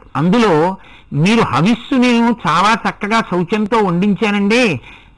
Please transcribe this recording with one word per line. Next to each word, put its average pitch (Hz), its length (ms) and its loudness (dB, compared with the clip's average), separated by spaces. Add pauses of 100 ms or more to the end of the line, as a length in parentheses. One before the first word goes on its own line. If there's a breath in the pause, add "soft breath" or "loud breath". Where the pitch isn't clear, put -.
(160 soft breath)
అందులో 180 600 2 (360 loud breath)
మీరు 196 280 2
హవిస్సు 196 540 0
నేను 240 400 2 (120)
చాలా 190 300 0 (120)
చక్కగా 214 300 -4
శౌచంతో 208 580 -2
వండించానండి, 202 1040 0 (360 loud breath)